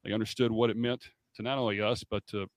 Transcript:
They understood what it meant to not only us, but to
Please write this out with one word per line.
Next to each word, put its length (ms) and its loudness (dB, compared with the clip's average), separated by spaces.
They 80 -4
understood 400 0
what 180 4
it 80 -2
meant 320 -2
to 80 -10
not 160 -2
only 220 0
us, 240 2
but 240 -6
to 280 -6